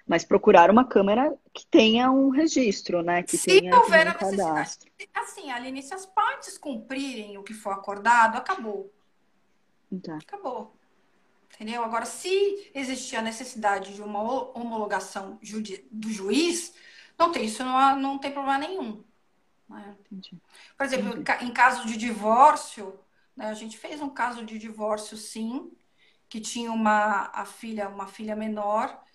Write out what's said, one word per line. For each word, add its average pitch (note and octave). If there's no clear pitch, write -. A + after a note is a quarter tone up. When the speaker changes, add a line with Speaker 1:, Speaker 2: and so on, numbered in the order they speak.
Speaker 1:
mas E3+
procurar F#3+
uma A#3+
câmara A3
que -
tenha A#3+
um C4+
registro, C4
né? F3
Que -
Speaker 2:
Se F#4+
Speaker 1:
tenha B4
Speaker 2:
houver E4+
Speaker 1:
um E4+
Speaker 2:
a -
necessidade. G3
Speaker 1:
cadastro. -
Speaker 2:
Assim, G4
Aline, C4
se D#4+
as F#4+
partes -
cumprirem A#3
o G3
que A3
for -
acordado, A3
acabou. A3+
Speaker 1:
Tá. D#3
Speaker 2:
Acabou. A#3
Entendeu? A#3
Agora, A3+
se G4
existir C4
a A3+
necessidade G#3+
de G#3
uma G3+
ho-, B3+
homologação G#3
judi-, G3+
do A3
juiz, A3+
não E4+
tem, A3+
isso A3
não B3+
há, C4+
não C#4
tem C#4
problema C4+
nenhum, C#4+
né? G3+
Speaker 1:
Entendi. F#3+
Speaker 2:
Por C#4
exemplo, A#3+
Speaker 1:
Entendi. A3+
Speaker 2:
em -
ca-, -
em A#3+
caso A#3+
de A3
divórcio, A3
né, G#3+
a A3
gente A3
fez D4+
um C#4
caso A#3+
de A3
divórcio, G#3+
sim, A3+
que A3
tinha A#3
uma, G#3+
a G#3
filha, A3
uma G3
filha G#3+
menor, G#3+